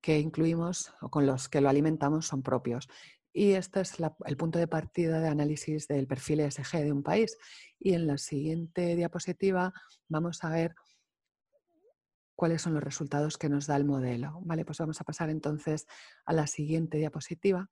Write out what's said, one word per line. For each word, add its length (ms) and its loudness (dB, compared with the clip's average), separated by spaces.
que 180 4
incluimos 800 0
o 80 -10
con 160 4
los 240 2
que 120 2
lo 80 6
alimentamos 580 2
son 160 -4
propios. 460 -2
Y 180 6
este 260 -2
es 180 -4
la, 180 -2
el 100 -4
punto 240 0
de 80 2
partida 520 0
de 80 2
análisis 600 -2
del 180 0
perfil 340 0
E 60 4
S 160 -4
G 220 -2
de 80 2
un 100 0
país. 340 2
Y 140 4
en 120 2
la 100 2
siguiente 760 -2
diapositiva 800 0
vamos 360 -2
a 60 0
ver 240 2
cuáles 260 0
son 120 -2
los 80 0
resultados 540 -2
que 120 -4
nos 180 0
da 80 0
el 100 2
modelo. 600 -2
Vale, 200 -2
pues 140 -10
vamos 220 -4
a 40 -8
pasar 260 -4
entonces 560 -4
a 80 -2
la 140 2
siguiente 520 -2
diapositiva 720 -2